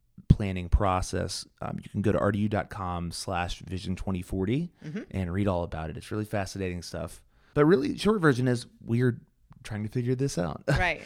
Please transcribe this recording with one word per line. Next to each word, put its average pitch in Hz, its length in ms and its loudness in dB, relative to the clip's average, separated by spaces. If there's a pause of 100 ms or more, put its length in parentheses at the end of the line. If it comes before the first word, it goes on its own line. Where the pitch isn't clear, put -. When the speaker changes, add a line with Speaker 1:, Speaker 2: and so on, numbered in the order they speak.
(280)
Speaker 1:
planning 92 400 0
process, 92 800 0 (140)
um, - 200 -6
you - 80 -16
can 101 140 -4
go 104 80 4
to 98 80 4
R 101 140 4
D 101 80 0
U 107 80 2
dot 104 200 -2
com 87 440 -6
slash 87 480 -4
vision 92 340 -6
twenty 90 280 -4
forty 110 500 -2 (120)
Speaker 2:
Mm-hmm. 160 180 -8 (100)
Speaker 1:
and 90 200 -2
read 98 140 0
all 90 160 0
about 80 260 -6
it. 76 80 -10
It's - 140 -12
really 107 140 -2
fascinating 92 580 -4
stuff. - 400 -10 (320)
But 147 100 8
really, 202 320 4
short 208 240 2
version 127 280 6
is 120 180 0 (180)
we're 120 360 2 (420)
trying 107 220 -6
to 107 40 -2
figure 127 280 0
this 139 220 0
out. 82 260 -4
<laughs> - 40 -10
Speaker 2:
Right. 165 380 2